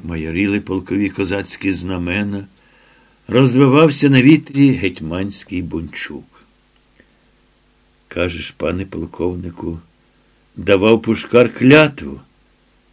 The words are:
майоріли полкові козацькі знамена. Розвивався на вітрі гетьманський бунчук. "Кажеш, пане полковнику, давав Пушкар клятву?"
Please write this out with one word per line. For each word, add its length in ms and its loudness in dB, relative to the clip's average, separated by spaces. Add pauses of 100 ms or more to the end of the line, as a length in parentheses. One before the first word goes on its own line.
майоріли 560 -4
полкові 480 -4
козацькі 640 -6
знамена. 760 -6 (840)
Розвивався 840 4
на 120 6
вітрі 480 4
гетьманський 920 -6
бунчук. 840 -12 (1600)
"Кажеш, 420 -6
пане 340 -6
полковнику, 960 -8 (760)
давав 460 2
Пушкар 520 2
клятву?" 680 0 (720)